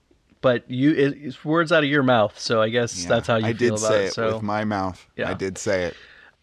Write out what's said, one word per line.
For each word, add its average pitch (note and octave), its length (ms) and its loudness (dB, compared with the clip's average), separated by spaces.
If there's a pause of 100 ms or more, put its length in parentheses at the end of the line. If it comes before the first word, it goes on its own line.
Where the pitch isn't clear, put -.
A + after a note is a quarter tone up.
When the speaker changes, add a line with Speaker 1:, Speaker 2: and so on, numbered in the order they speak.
(420)
Speaker 1:
but A#2+ 280 0
you, B2+ 220 2
it, C#3 300 2
it's - 240 -14
words D#3+ 260 0
out D#3+ 120 4
of C#3 60 0
your C#3+ 140 2
mouth, A#2+ 360 2
so A2+ 220 0
I A2 80 2
guess A#2 340 -2
Speaker 2:
Yeah, E2+ 60 -6
Speaker 1:
that's A#2 180 0
how A#2+ 100 2
you A2 80 0
Speaker 2:
I A2+ 80 0
Speaker 1:
feel A2 40 -8
Speaker 2:
did A#2+ 120 2
Speaker 1:
about G#2+ 100 -2
Speaker 2:
say G#2+ 260 2
Speaker 1:
it, - 20 -2
Speaker 2:
it F2 60 -6
Speaker 1:
so. A2+ 220 -2
Speaker 2:
with A2 80 -8
my G#2+ 220 -4
mouth. F#2+ 400 -4 (100)
Speaker 1:
Yeah. E2+ 140 -6
Speaker 2:
I F#2 40 -4
did F#2+ 240 -6
say F#2+ 280 -2
it. - 100 -6 (480)